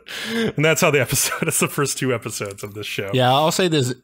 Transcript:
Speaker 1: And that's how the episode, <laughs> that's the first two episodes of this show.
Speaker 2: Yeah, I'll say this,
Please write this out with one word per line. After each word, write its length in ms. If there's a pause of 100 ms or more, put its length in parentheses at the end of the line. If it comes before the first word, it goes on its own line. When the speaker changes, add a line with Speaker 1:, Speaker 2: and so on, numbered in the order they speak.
(320)
Speaker 1:
And 340
that's 160
how 80
the 120
episode, 360
<laughs> 40
that's 180
the 80
first 320
two 140
episodes 500
of 100
this 140
show. 260
Speaker 2:
Yeah, 180
I'll 200
say 160
this, 260 (100)